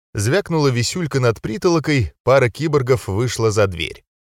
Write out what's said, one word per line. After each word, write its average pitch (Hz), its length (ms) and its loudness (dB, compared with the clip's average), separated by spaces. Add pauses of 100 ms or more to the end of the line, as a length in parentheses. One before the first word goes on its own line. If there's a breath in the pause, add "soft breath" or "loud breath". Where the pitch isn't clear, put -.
(160)
Звякнула 147 540 0
висюлька 135 500 -2
над 120 200 2
притолокой, 156 720 0 (100)
пара 127 260 4
киборгов 135 580 0
вышла 110 440 -2
за 101 160 2
дверь. 82 360 -8 (220)